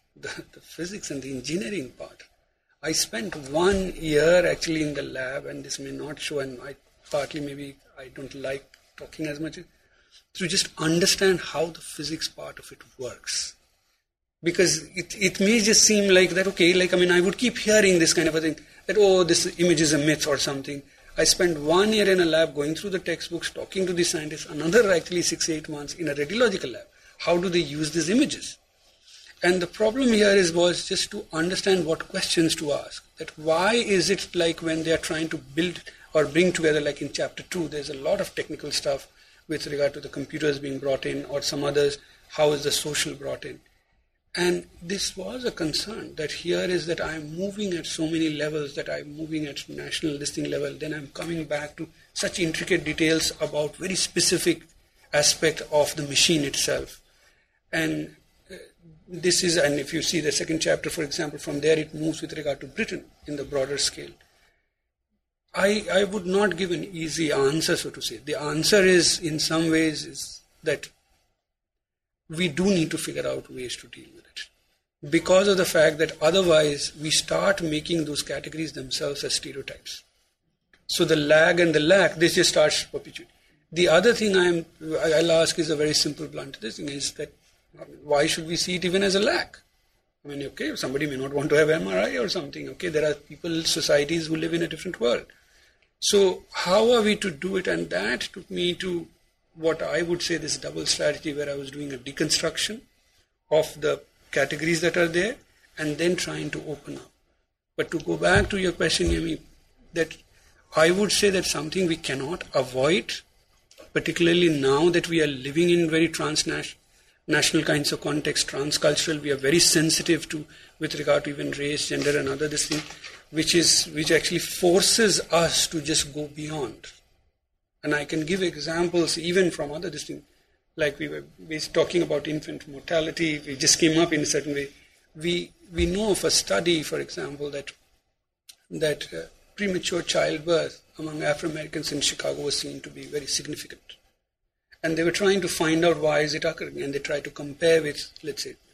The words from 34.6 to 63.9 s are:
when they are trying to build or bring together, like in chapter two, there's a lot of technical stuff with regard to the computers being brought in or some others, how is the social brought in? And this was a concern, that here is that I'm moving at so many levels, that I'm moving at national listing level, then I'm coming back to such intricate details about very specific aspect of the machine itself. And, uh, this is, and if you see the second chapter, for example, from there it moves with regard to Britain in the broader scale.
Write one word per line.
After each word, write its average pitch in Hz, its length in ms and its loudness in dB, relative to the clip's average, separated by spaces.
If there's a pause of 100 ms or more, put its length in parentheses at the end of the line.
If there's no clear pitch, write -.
when 160 220 -2
they 160 80 2
are 156 60 2 (100)
trying 160 220 -4
to 160 80 -6
build 143 440 -4 (320)
or 156 100 4
bring 165 280 2
together, 156 280 2
like 147 220 -4
in 139 100 -8
chapter 143 320 -6
two, 170 240 -4
there's 143 220 -8
a 147 40 -8
lot 156 260 0
of - 140 -6
technical 147 360 -8
stuff 135 360 -2 (400)
with 151 200 -6
regard 143 280 0
to 151 60 -12
the - 80 -14
computers 143 500 -2
being 135 200 -8
brought 135 260 -2
in 143 220 -4
or 143 160 -4
some 143 220 -4
others, 143 340 2 (320)
how 151 220 4
is 139 120 -2
the 143 80 0
social 147 420 -2
brought 135 300 -8
in? 131 160 -14 (720)
And 175 320 0 (140)
this 185 360 -6
was 214 280 -10
a 226 60 0
concern, 175 640 -6
that 151 160 -6
here 175 320 -2
is 180 240 0
that 165 140 -2
I'm 156 360 -6
moving 196 360 -4
at 160 140 -6
so 160 200 -4
many 160 240 0
levels, 151 440 -4
that - 140 -8
I'm 147 280 -8
moving 156 300 -6
at - 220 -10
national 143 460 -4
listing 147 340 -6
level, 143 240 -4
then 151 220 -8
I'm 143 140 -10
coming 165 360 -6
back 147 320 -6
to 160 120 -10 (260)
such - 240 -4
intricate 160 460 0
details 156 560 2
about 151 360 -2
very 185 200 -4
specific - 640 0 (500)
aspect 147 500 2 (100)
of 147 240 4
the 151 80 -6
machine 143 400 2
itself. 135 560 -4 (720)
And, 160 440 -4 (340)
uh, 190 60 -18 (520)
this 175 340 0
is, 170 140 2
and 143 240 2
if 135 120 -8
you 160 100 -4
see - 180 0
the 147 120 0
second 160 280 -2
chapter, 156 300 0
for 165 120 -6
example, 147 380 -6
from 147 200 -6
there 156 180 4
it 151 140 -6
moves 156 280 -4
with 156 140 -10
regard 147 260 -6
to 143 60 -12
Britain 180 380 -8 (220)
in 147 80 -8
the 143 100 -6
broader 139 340 -2
scale. 143 320 -4 (1400)